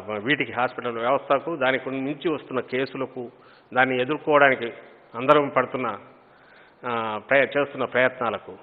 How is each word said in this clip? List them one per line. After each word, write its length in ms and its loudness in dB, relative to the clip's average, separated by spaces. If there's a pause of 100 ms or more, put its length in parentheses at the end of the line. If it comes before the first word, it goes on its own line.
(220)
వీటికి 300 -2
హాస్పిటల్ 460 -4
వ్యవస్థకు, 580 0
దానికి 340 0
మించి 400 -4
వస్తున్న 300 -4
కేసులకు, 680 -6 (440)
దాన్ని 260 4
ఎదుర్కోవడానికి 720 4 (420)
అందరం 340 4
పడుతున్న, 500 -2 (880)
ఆ, 340 -4 (100)
ప్రయ-, 280 6
చేస్తున్న 260 -2
ప్రయత్నాలకు 800 0